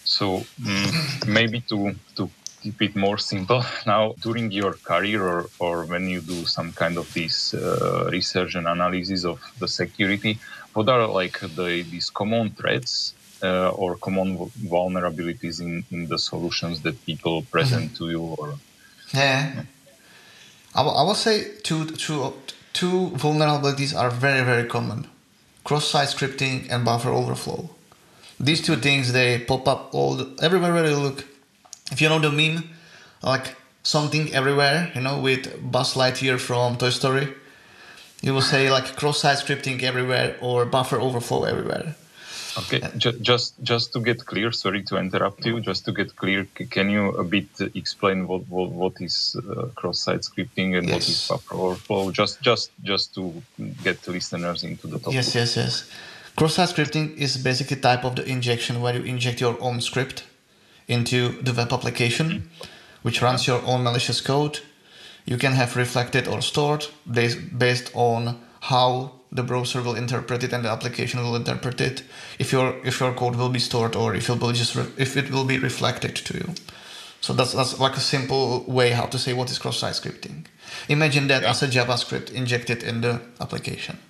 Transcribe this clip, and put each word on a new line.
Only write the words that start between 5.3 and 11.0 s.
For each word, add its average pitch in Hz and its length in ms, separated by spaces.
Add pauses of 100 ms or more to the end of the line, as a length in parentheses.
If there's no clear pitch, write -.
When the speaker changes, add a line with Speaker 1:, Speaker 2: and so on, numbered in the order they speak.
Speaker 1:
or 85 240
when 87 240
you 90 120
do 82 240
some 82 280
kind 85 260
of 80 160
this, - 400
uh, - 560
research 90 460
and 85 100
analysis 90 580
of 85 160 (200)
the 90 80
security, 101 720 (320)
what 107 160
are, 120 180